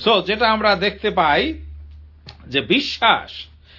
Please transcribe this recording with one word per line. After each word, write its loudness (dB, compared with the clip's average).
So, 4
যেটা 0
আমরা 2
দেখতে -4
পাই 2
যে -2
বিশ্বাস, 0